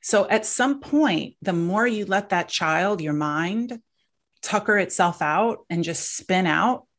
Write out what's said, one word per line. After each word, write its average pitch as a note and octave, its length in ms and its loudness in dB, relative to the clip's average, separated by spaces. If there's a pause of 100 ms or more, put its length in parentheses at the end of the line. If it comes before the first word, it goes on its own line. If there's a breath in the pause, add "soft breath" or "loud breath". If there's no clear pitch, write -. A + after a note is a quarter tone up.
So G3+ 260 2
at - 180 2
some C#4 360 0
point, A3+ 600 0
the F#3 120 -2
more F3+ 340 0
you G#3+ 180 -2
let G3 240 0
that F3 200 0
child, E3+ 520 0
your D3+ 120 -2
mind, F3 640 -2 (640)
tucker G#3 360 0
itself F3 440 0
out F3 380 0 (100)
and E3+ 140 -2
just - 340 -6
spin F#3 300 0
out D#3+ 380 2 (140)